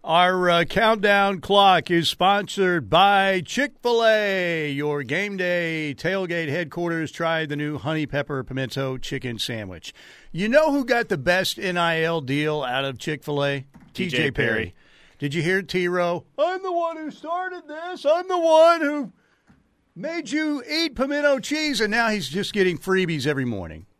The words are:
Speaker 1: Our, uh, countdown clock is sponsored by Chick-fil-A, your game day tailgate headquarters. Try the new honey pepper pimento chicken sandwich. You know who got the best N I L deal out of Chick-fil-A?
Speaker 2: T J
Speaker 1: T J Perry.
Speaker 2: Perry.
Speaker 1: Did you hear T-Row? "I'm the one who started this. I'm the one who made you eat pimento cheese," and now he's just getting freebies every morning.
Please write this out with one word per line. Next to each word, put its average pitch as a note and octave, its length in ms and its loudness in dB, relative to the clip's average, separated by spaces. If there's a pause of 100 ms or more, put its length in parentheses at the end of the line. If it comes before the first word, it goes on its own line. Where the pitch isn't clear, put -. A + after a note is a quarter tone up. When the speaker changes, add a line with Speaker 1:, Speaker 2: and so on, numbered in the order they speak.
Speaker 1:
Our, F3+ 460 4
uh, E3+ 140 4
countdown G3+ 760 2
clock F#3+ 500 6
is E3+ 180 2
sponsored F3+ 800 0
by F#3+ 520 4
Chick-fil-A, G#3 1300 0
your D3 320 -4
game G3 320 -4
day E3 640 -2
tailgate E3+ 500 -4
headquarters. E3 640 -4
Try E3 340 -2
the C#3+ 120 -6
new D3 200 -6
honey D#3 280 -4
pepper C#3 400 -4
pimento C3 520 -6
chicken B2 400 -8
sandwich. G2+ 560 -10 (380)
You F#3+ 160 -4
know D4+ 240 4
who C#4 140 0
got A#3+ 240 0
the F#3+ 80 0
best F3+ 420 0
N F#3 180 -4
I E3 260 0
L E3 180 -2
deal D3 420 -2
out C3 220 -2
of C3 140 -6
Chick-fil-A? C#3+ 680 -4 (280)
Speaker 2:
T F#3 140 -4
J - 20 -6
Speaker 1:
T - 0 -
J D3 220 0
Perry. B2 160 0
Speaker 2:
Perry. A2 280 -4 (440)
Speaker 1:
Did C#3+ 140 -4
you D#3+ 80 -2
hear F#3 200 0
T-Row? F3 640 -2 (160)
"I'm F#4 240 -2
the F#4 80 -4
one E4 240 -2
who D#4 160 -10
started F4+ 560 -8
this. E4 380 -10
I'm F4+ 240 2
the F4+ 100 0
one E4 420 6
who D4 300 -2 (840)
made D4+ 380 -8
you D4 400 -2
eat D#4+ 240 -2
pimento C#4+ 440 2
cheese," D4 420 -2
and G#3 100 0
now A#3 200 2
he's F3 180 -2
just F#3 240 -4
getting F#3 240 2
freebies E3 500 0
every C3+ 160 0
morning. E2+ 440 -6 (120)